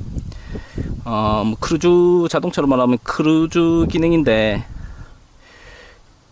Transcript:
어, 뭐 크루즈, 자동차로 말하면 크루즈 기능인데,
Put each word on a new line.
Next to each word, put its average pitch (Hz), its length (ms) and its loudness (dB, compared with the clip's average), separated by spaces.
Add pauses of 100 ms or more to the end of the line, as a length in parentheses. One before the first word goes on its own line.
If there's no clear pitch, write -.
(1040)
어, 107 400 0
뭐 110 140 -2
크루즈, 175 680 2
자동차로 156 380 -2
말하면 123 360 2
크루즈 165 840 2
기능인데, 127 760 2 (1700)